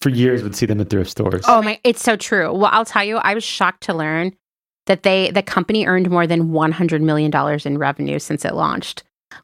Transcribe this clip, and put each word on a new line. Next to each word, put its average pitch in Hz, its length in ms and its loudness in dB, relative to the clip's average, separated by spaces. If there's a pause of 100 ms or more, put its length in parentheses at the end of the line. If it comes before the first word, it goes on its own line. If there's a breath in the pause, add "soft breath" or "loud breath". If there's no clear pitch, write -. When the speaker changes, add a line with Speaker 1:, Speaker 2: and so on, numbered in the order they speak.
Speaker 1:
for - 80 0
years, 127 340 4
would 104 120 -6
see 120 120 0
them 104 140 0
at 101 100 -2
thrift 95 200 0
stores. 95 380 -2
Speaker 2:
Oh 233 140 6
my, 214 200 -4
it's 240 200 0
so 220 140 2
true. 190 360 0
Well, 196 200 2
I'll 226 120 2
tell 208 200 -2
you, 214 120 -4
I 208 180 0
was 220 100 -4
shocked - 400 -2
to 190 100 -2
learn 160 420 -2 (500)
that 185 160 2
they, 190 300 2
the 196 100 0
company 196 420 -2
earned 185 260 2
more 175 180 2
than 170 240 2
one 156 180 0
hundred 160 320 0
million 151 260 2
dollars 147 380 -2
in 143 100 -2
revenue 143 440 -4
since - 240 -6
it - 100 -4
launched. - 480 -4 (420 loud breath)